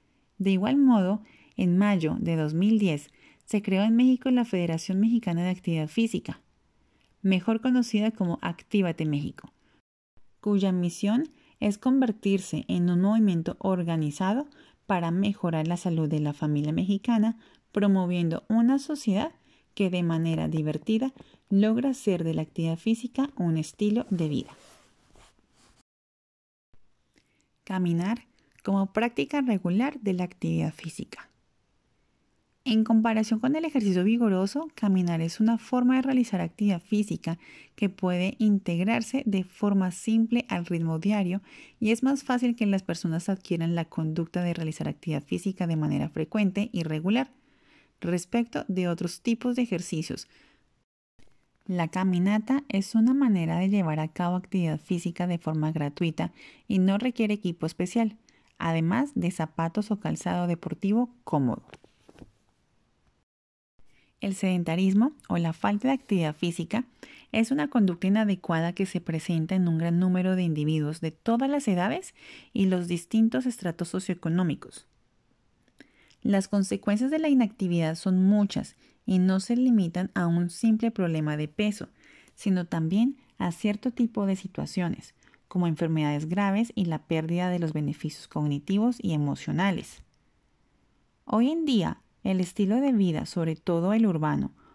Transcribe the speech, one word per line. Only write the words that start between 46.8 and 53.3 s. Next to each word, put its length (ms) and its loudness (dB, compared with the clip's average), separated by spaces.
regular 480 -2
respecto 680 -2
de 200 -2
otros 340 -4
tipos 340 -2
de 80 0
ejercicios. 640 -6
La 220 -2
caminata 840 0
es 240 -4
una 200 4
manera 440 2